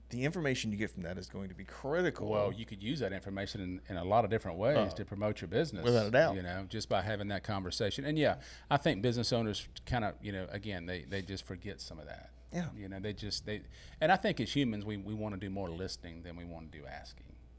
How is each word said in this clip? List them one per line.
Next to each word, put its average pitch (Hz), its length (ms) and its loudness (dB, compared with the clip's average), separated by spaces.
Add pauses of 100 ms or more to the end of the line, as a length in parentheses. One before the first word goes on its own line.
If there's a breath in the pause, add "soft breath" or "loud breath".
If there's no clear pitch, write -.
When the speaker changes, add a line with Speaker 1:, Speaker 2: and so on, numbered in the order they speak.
Speaker 1:
the 123 140 -2
information 143 480 2
you 101 60 0
get 104 120 0
from 90 140 -8
that 87 140 -4
is 92 100 -8
going 98 220 -6
to 90 60 -10
be 95 100 -12
critical. 147 640 0
Speaker 2:
Well, 104 220 4
you 110 140 -6
could 98 160 -10
use 135 200 -2
that 95 120 0
information 98 480 -4
in, 90 280 -4
in 95 80 -2
a 85 60 0
lot 104 220 8
of 98 60 2
different 95 260 0
ways 127 200 6
Speaker 1:
Uh, 98 180 4
Speaker 2:
to 98 100 -4
promote 104 360 0
your 85 80 -6
business, 107 340 2
Speaker 1:
without 117 240 6
a 107 40 0
doubt. 139 240 6
Speaker 2:
you 92 60 -2
know, 90 260 -2
just 107 220 -6
by 101 120 4
having 101 260 -2
that 98 160 0
conversation. 101 640 -2
And 151 120 0
yeah, 110 200 6 (340 loud breath)
I 143 60 6
think 131 260 4
business 120 300 4
owners 113 340 2 (180)
kinda, - 360 2
you 104 100 -4
know, 95 180 -4
again, 101 380 -4
they, 90 160 -2
they 95 180 -2
just 92 220 -4
forget 92 380 -8
some 80 180 -10
of 76 80 -12
that. - 240 -12 (220)
Speaker 1:
Yeah. 170 220 -2
Speaker 2:
You 101 140 -8
know, 95 100 -6
they 104 140 -2
just, - 320 -4
they, 107 160 -4 (400 loud breath)
and 156 100 6
I 190 40 10
think 190 240 0
as 113 160 0
humans, 113 300 2
we, 104 120 -2
we 98 160 -4
wanna 107 240 -2
do 98 140 -4
more 95 180 -2
listening 85 540 -6
than 85 140 -10
we 87 80 -10
wanna 82 220 -10
do 76 200 -12
asking. - 460 -14 (260)